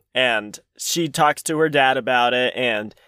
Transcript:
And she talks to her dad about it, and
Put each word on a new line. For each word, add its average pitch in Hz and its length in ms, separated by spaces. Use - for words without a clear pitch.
And 113 460
she - 320
talks 147 340
to 160 140
her 160 120
dad 135 280
about 123 380
it, 127 200
and 110 380